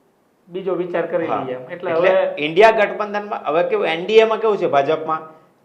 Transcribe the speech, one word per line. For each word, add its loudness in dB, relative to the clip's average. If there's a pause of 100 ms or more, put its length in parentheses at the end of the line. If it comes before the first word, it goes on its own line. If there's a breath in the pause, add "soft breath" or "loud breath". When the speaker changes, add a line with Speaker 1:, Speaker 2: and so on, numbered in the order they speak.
(480)
Speaker 1:
બીજો -6
વિચાર -4
કરી -2
Speaker 2:
હા. -2
Speaker 1:
લઈએ -8
એમ. -14
એટલે -8
Speaker 2:
એટલે 2
Speaker 1:
હવે 0
Speaker 2:
ઇન્ડિયા 6
ગઠબંધનમાં -2
હવે 0
કેવું, -2
એન -4
ડી 0
એ 8
માં 0
કેવું 0
છે -2
ભાજપમાં, 0 (440)